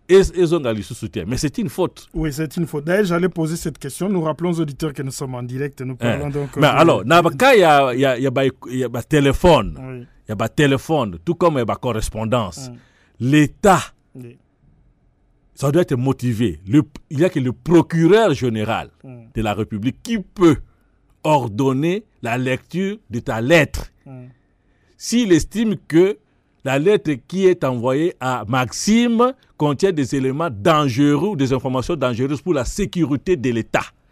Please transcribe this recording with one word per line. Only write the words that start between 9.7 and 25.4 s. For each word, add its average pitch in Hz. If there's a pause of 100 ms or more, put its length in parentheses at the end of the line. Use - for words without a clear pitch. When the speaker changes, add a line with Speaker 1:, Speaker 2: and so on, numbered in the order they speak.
Speaker 2:
Oui. 127 (220)
Speaker 1:
Ya 104
ba 113
téléphone, 139
tout 165
comme 165
ya 117
ba 104
correspondance. 110
Speaker 2:
Mm. 120 (460)
Speaker 1:
L'État. 151 (360)
Speaker 2:
Oui. 123 (1160)
Speaker 1:
Ça 143
doit 170
être 143
motivé. 120
Le, 143 (280)
il 143
y 160
a 185
que 151
le 123
procureur 170
général 110 (120)
Speaker 2:
Mm. 127 (160)
Speaker 1:
de 113
la 107
République 107
qui 233
peut 175 (680)
ordonner 139 (180)
la 117
lecture 165 (120)
de 120
ta 113
lettre. 143 (140)
Speaker 2:
Mm. 127 (720)
Speaker 1:
S'il 220
estime 196 (120)